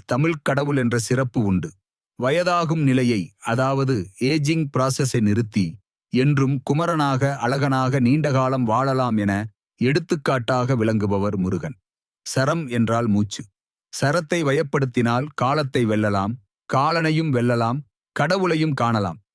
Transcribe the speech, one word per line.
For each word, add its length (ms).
தமிழ் 380
கடவுள் 340
என்ற 200
சிறப்பு 460
உண்டு. 280
வயதாகும் 580
நிலையை, 580
அதாவது 680
ஏஜிங் 460
ப்ராசஸை 420
நிறுத்தி, 580
என்றும் 500
குமரனாக, 760
அழகனாக 640
நீண்டகாலம் 640
வாழலாம் 540
என 140
எடுத்துக்காட்டாக 920
விளங்குபவர் 600
முருகன். 420
சரம் 420
என்றால் 400
மூச்சு. 360
சரத்தை 500
வயப்படுத்தினால் 920
காலத்தை 520
வெல்லலாம், 480
காலனையும் 600
வெல்லலாம், 460
கடவுளையும் 640
காணலாம் 460